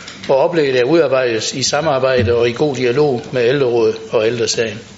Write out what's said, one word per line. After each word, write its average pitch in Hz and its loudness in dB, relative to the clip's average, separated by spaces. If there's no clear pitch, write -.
og 139 4
oplægget 147 2
er 123 4
udarbejdet 131 0
i 131 -6
samarbejde 131 0
og 120 2
i 117 -2
god 143 -2
dialog 127 0
med 123 2
Ældrerådet 120 2
og 110 0
Ældre 117 -2
Sagen. 113 -4